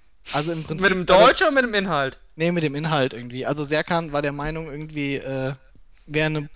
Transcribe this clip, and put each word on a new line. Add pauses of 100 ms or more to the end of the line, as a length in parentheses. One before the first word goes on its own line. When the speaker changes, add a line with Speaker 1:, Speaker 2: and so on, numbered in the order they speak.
(320)
Speaker 1:
Also
im
Prinzip
Speaker 2:
Mit
dem
Speaker 1:
war
das
Speaker 2:
Deutsch
oder
mit
dem
Inhalt? (160)
Speaker 1:
Nee,
mit
dem
Inhalt
irgendwie.
Also
Serkan
war
der
Meinung
irgendwie,
äh, (520)
wer
eine